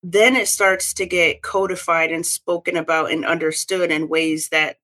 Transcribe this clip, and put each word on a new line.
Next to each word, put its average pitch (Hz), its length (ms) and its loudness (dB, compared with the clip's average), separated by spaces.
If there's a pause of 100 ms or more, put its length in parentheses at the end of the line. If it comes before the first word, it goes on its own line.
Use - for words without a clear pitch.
then 208 340 4
it 214 120 0
starts 190 460 2
to 190 120 -4
get 170 360 0
codified 175 720 0
and 165 120 -4
spoken 175 520 -4
about 160 340 0
and 160 140 -2
understood 165 680 -2
in 156 180 -2
ways 160 420 -2
that 156 340 -2